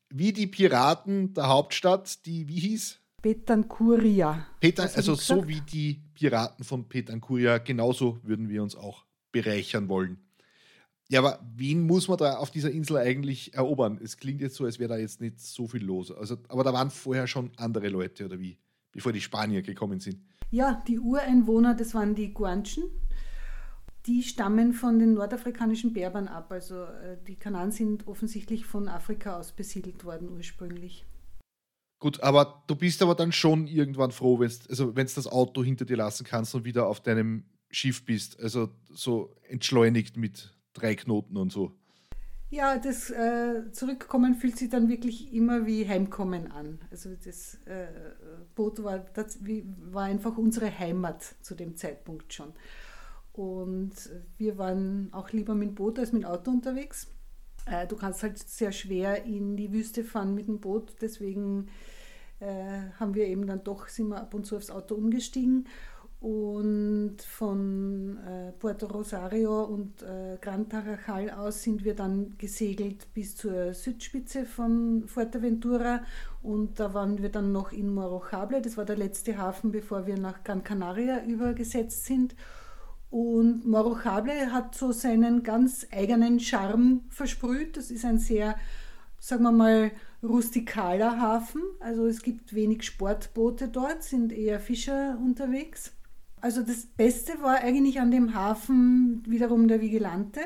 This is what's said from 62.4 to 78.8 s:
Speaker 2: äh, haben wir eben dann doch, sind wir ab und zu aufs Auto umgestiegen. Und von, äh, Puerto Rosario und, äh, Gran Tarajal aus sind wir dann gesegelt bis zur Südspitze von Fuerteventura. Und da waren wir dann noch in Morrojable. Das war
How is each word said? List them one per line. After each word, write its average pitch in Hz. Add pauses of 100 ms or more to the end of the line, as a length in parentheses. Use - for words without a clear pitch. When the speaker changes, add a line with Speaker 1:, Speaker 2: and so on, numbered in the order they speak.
Speaker 2:
äh, 196 (180)
haben 202
wir 208
eben 196
dann 196
doch, 196
sind 220
wir 208
ab 208
und 202
zu 202
aufs 202
Auto 190
umgestiegen. 247 (540)
Und 208
von, 196
äh, 185
Puerto 220
Rosario 214
und, 202
äh, 190
Gran 208
Tarajal 208
aus 208
sind 208
wir 202
dann 196
gesegelt 202
bis 208
zur 180
Südspitze 254
von 233
Fuerteventura. 240 (400)
Und 214
da 202
waren 202
wir 202
dann 202
noch 196
in 202
Morrojable. 190
Das 226
war 208